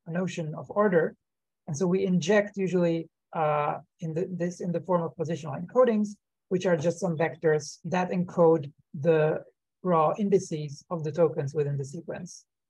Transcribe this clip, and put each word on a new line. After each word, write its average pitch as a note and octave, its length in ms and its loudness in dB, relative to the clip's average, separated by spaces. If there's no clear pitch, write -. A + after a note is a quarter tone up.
notion E3 480 -4
of - 140 -12
order. G3+ 460 2
And D3+ 100 -6
so F#3 100 0
we F#3+ 180 2
inject G3 520 2
usually, F3 500 0
uh, D3+ 460 0
in D#3+ 120 -6
the, F3+ 160 -2
this F3 300 -6
in F3 140 -4
the E3+ 80 -4
form F3 220 0
of D#3+ 120 -8
positional D#3 420 -6
encodings, G#3+ 520 2
which F3+ 160 0
are F3+ 100 4
just E3 240 0
some E3+ 160 -2
vectors D#3 680 0
that F3+ 260 -2
encode E3 580 2
the D#3 420 2
raw E3 360 2
indices F3 720 -2
of D#3+ 160 -6
the D3+ 80 -4
tokens D3+ 400 0
within C#3+ 240 -2
the C#3 80 -6
sequence. - 580 -12